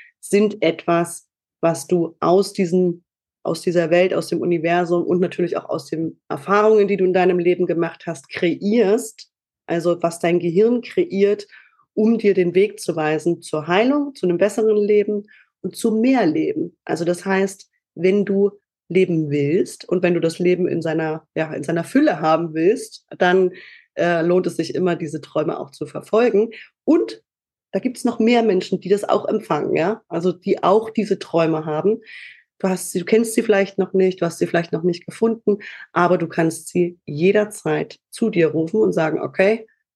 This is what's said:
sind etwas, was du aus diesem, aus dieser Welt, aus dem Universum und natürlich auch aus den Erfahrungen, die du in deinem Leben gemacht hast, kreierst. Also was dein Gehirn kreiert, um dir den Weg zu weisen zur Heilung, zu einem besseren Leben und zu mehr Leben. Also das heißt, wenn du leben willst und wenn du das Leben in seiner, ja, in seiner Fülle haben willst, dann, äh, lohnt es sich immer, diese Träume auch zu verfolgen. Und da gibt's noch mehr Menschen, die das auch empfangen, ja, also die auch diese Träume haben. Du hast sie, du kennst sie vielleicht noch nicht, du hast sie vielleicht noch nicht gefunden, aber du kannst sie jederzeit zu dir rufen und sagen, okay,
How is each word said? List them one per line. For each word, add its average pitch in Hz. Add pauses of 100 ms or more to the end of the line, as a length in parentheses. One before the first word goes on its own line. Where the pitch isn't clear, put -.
(200)
sind 208
etwas, 170 (320)
was 165
du 175
aus 196
diesem, 180 (380)
aus -
dieser 170
Welt, 175
aus 165
dem 123
Universum 175
und 175
natürlich 175
auch -
aus -
den 160
Erfahrungen, 202
die 196
du 185
in 185
deinem 180
Leben 175
gemacht 170
hast, -
kreierst. 202 (360)
Also 170
was 165
dein 175
Gehirn 208
kreiert, 202 (480)
um 220
dir 202
den 175
Weg 202
zu 160
weisen 156
zur 151
Heilung, 269
zu -
einem 175
besseren 214
Leben 208 (380)
und 185
zu 220
mehr 226
Leben. 156
Also 165
das 175
heißt, 190 (260)
wenn 190
du 196 (380)
leben 170
willst 147
und 180
wenn 175
du 165
das 165
Leben 175
in 165
seiner, 160
ja, 156
in -
seiner 170
Fülle 262
haben 160
willst, 185 (100)
dann, 180 (420)
äh, 170
lohnt 175
es 165
sich 156
immer, 170
diese 160
Träume -
auch -
zu -
verfolgen. 214 (340)
Und 339 (500)
da 190
gibt's -
noch 240
mehr 233
Menschen, 185
die -
das 196
auch -
empfangen, -
ja, 185
also 170
die 180
auch 220
diese 196
Träume 160
haben. 165 (580)
Du 196
hast 185
sie, -
du 175
kennst 226
sie 233
vielleicht 196
noch 185
nicht, 185
du 170
hast 165
sie 175
vielleicht 170
noch 160
nicht 175
gefunden, 220 (340)
aber 175
du 170
kannst 165
sie 175
jederzeit 160 (120)
zu -
dir 170
rufen 160
und 196
sagen, 160
okay, 196 (280)